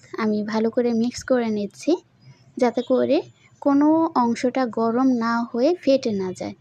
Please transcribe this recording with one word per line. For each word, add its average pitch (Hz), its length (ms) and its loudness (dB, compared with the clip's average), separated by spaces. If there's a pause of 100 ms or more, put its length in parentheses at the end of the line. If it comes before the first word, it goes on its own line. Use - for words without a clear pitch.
(180)
আমি 214 240 -2
ভালো 220 280 -2
করে 240 220 0
মিক্স 233 320 -2
করে 240 260 0
নিচ্ছি, 214 460 -2 (600)
যাতে 240 260 0
করে 254 400 2 (380)
কোনো 302 540 4
অংশটা 247 520 0
গরম 226 400 0
না 233 360 0 (100)
হয়ে 262 220 2
ফেটে 262 380 0
না 190 200 -4
যায়। 202 280 -10